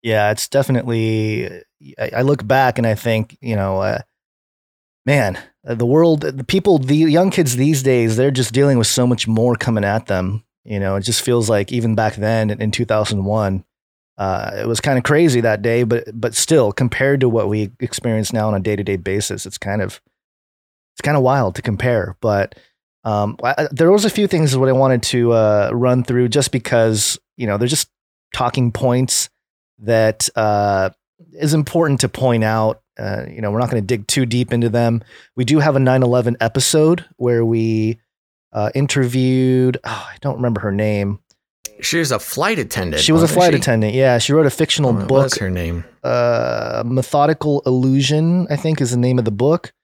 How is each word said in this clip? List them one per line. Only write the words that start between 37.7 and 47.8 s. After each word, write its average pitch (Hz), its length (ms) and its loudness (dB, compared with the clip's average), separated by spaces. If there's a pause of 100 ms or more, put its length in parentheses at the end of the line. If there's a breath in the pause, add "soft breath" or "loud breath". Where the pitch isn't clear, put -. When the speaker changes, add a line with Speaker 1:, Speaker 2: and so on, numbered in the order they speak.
Speaker 1:
uh, 107 240 -2
interviewed, 127 1040 2
oh, - 300 -12
I - 80 -20
don't 139 160 -4
remember 120 240 -2
her 101 100 -4
name. 101 480 -2 (640)
Speaker 2:
She - 180 -4
was 147 140 -2
a 107 80 -2
flight 185 400 -4
attendant, 87 420 -4
Speaker 1:
She - 80 2
was 160 120 4
a - 20 4
Speaker 2:
wasn't 156 160 0
Speaker 1:
flight 175 120 4
Speaker 2:
she? 143 60 2
Speaker 1:
attendant. 110 360 0
Yeah, 127 240 4
she 139 140 0
wrote 156 140 4
a 135 40 2
fictional 147 420 0
Speaker 2:
What 104 160 -2
Speaker 1:
book, 135 160 4
Speaker 2:
was 131 140 -4
her 95 120 -4
name? 85 340 -4 (200)
Speaker 1:
uh, 117 840 -2
Methodical 143 800 0
Illusion, 139 840 2